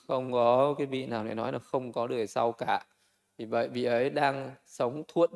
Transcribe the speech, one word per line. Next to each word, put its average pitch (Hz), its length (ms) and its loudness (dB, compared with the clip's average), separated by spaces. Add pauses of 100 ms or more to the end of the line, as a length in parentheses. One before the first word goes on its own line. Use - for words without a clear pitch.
không 131 260 -2
có 123 440 6
cái 143 100 -2
vị 131 180 -4
nào 117 180 -4
để 113 100 -6
nói 117 180 -4
là 135 80 -6
không 127 320 -6
có 117 160 -2
đời 123 200 -2
sau 117 240 0
cả. 98 340 -4 (520)
Vì 113 80 -8
vậy, 117 220 0
vị 123 160 -4
ấy 120 260 2
đang 139 420 0 (140)
sống 139 420 -4
thuận 170 280 2